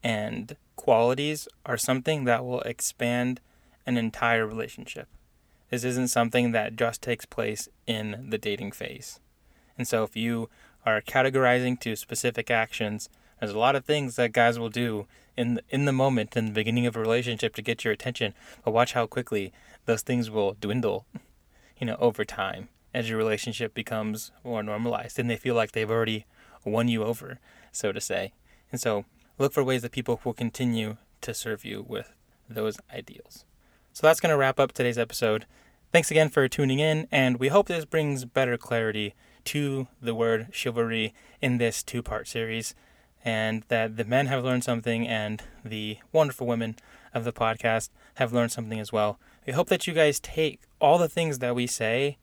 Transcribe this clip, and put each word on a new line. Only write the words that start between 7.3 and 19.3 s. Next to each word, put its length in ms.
in 440
the 100
dating 320
phase. 480
And 100
so 160
if 120
you 340
are 140
categorizing 800
to 140
specific 540
actions, 600
there's 120
a 80
lot 160
of 100
things 300
that 160
guys 260
will 120
do 360
in 180
the, 140
in 160
the 60
moment, 440
in 120
the 40
beginning 360
of 80
a 40
relationship 560
to 60
get 220
your 100
attention. 400
But 60
watch 220
how 120
quickly 480